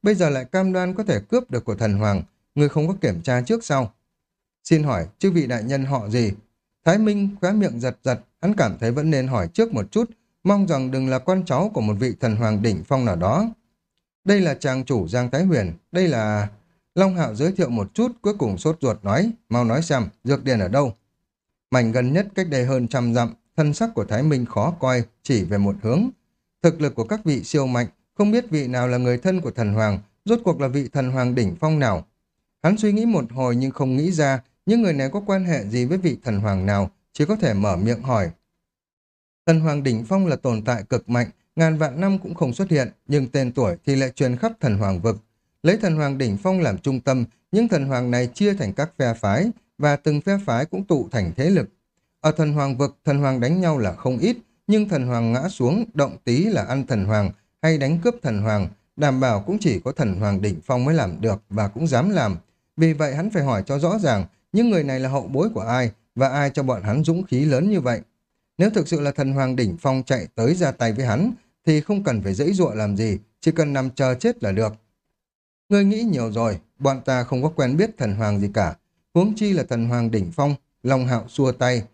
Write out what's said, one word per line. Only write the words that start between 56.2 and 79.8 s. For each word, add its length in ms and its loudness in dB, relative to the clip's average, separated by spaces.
tí 200 2
là 200 0
ăn 220 -4
thần 180 0
hoàng, 260 0
hay 160 2
đánh 220 0
cướp 220 0
thần 200 -2
hoàng, 260 0
đảm 240 0
bảo 260 2
cũng 140 -2
chỉ 200 0
có 120 -6
thần 280 -2
hoàng 220 0
đỉnh 220 -2
phong 200 0
mới 100 2
làm 260 -2
được 300 -2
và 180 -2
cũng 180 -4
dám 240 2
làm. 260 0
Vì 160 4
vậy 220 -2
hắn 160 -2
phải 120 -2
hỏi 240 0
cho 120 -2
rõ 200 0
ràng, 260 0
những 180 2
người 140 2
này 160 -2
là 80 -2
hậu 200 -2
bối 260 0
của 60 -4
ai, 300 -2
và 140 2
ai 220 0
cho 120 -4
bọn 200 -2
hắn 220 0
dũng 200 0
khí 200 0
lớn 260 2
như 100 2
vậy. 200 -2
Nếu 120 4
thực 180 -2
sự 120 0
là 100 0
thần 220 -2
hoàng 240 0
đỉnh 240 0
phong 220 0
chạy 320 -2
tới 200 2
ra 180 0
tay 200 -2
với 140 -2
hắn, 260 0
thì 140 4
không 240 -2
cần 180 0
phải 120 -2
giãy 180 0
giụa 220 2
làm 220 -2
gì, 220 0
chỉ 120 0
cần 200 0
nằm 180 -2
chờ 240 0
chết 280 -2
là 100 -2
được. 200 0
"Ngươi 160 4
nghĩ 180 2
nhiều 300 -2
rồi, 260 0
bọn 260 0
ta 200 0
không 180 -2
có 60 0
quen 280 0
biết 220 2
thần 160 -2
hoàng 260 0
gì 140 0
cả, 220 0
huống 200 4
chi 180 0
là 100 2
thần 260 -2